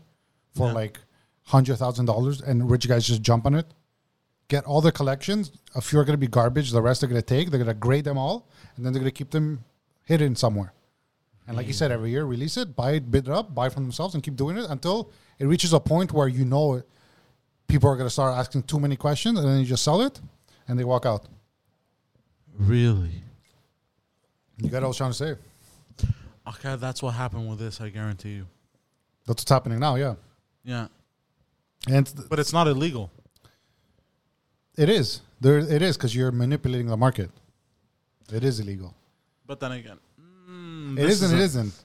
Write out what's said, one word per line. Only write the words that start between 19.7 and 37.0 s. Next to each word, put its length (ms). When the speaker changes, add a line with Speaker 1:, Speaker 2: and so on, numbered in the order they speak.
Speaker 1:
sell 180
it, 180
and 120
they 60
walk 200
out. 220
Speaker 2:
Really? 640
Speaker 1:
You 120
got 80
what 80
I 20
was 100
trying 140
to 60
say. 180
Speaker 2:
Okay, 300
that's 260
what 100
happened 360
with 100
this, 220
I 80
guarantee 460
you. 120
Speaker 1:
That's 160
what's 100
happening 280
now, 160
yeah. 200
Speaker 2:
Yeah. 240
Speaker 1:
And 180
th- 220
Speaker 2:
But 100
it's 140
not 140
illegal. 440
Speaker 1:
It 120
is. 320
There, 180
it 220
is, 160
'cause 180
you're 160
manipulating 560
the 100
market. 320